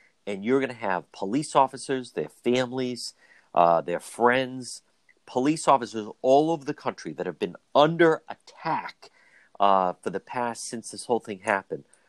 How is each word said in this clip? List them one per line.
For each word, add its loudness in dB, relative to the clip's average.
And -8
you're 2
gonna -4
have -6
police -6
officers, 0
their -6
families, -4
uh, 6
their -4
friends, -2
police -2
officers 2
all 4
over -4
the -6
country -8
that -6
have -8
been -4
under 6
attack, -10
uh, 4
for -8
the -6
past, -6
since -12
this -14
whole 0
thing -10
happened, -2